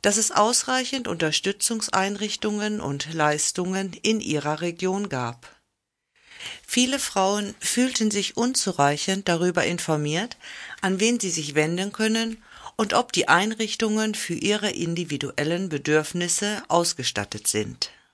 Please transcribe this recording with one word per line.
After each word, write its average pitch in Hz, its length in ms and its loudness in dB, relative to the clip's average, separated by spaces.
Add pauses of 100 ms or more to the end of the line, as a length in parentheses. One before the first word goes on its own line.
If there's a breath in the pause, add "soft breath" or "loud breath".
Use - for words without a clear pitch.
dass 208 140 4
es 220 140 0
ausreichend 247 760 2
Unterstützungseinrichtungen 202 1700 -2
und 143 340 -4
Leistungen 175 800 0 (100)
in 220 180 2
ihrer 151 400 -2
Region 185 480 -2
gab. 120 440 -6 (1120 loud breath)
Viele 254 320 4
Frauen 202 600 0
fühlten 240 520 2
sich 202 260 -2
unzureichend 190 920 2
darüber 175 380 2
informiert, 160 720 -2 (440 loud breath)
an 190 180 0
wen 233 200 4
sie 196 100 -2
sich 147 260 -4
wenden 175 380 0
können 226 500 0 (320 loud breath)
und 214 180 0
ob - 180 2
die - 160 0
Einrichtungen 214 840 2
für 170 200 -4
ihre 202 360 0
individuellen 160 1000 -2
Bedürfnisse 170 960 0
ausgestattet 127 800 0
sind. - 440 -2 (220)